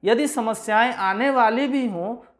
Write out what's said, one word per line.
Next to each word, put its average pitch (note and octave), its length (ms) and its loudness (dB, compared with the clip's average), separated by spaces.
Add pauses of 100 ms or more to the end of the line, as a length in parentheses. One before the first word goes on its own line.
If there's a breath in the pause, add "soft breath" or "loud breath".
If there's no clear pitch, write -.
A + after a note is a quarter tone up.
यदि A#3 240 2
समस्याएं A3 680 0
आने G3 360 0
वाली B3 380 2
भी B3+ 200 -2
हों G3 280 -6 (240 loud breath)